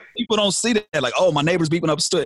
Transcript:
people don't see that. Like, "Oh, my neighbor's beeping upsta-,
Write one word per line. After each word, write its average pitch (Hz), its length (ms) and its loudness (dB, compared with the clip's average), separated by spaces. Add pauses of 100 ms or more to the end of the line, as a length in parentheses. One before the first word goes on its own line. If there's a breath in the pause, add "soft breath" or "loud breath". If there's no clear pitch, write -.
(180)
people 220 200 -2
don't 202 160 0
see 240 200 0
that. 202 280 -2
Like, 120 160 -2
"Oh, 185 140 4
my 147 100 0
neighbor's 165 280 2
beeping 151 200 -2
upsta-, 147 360 0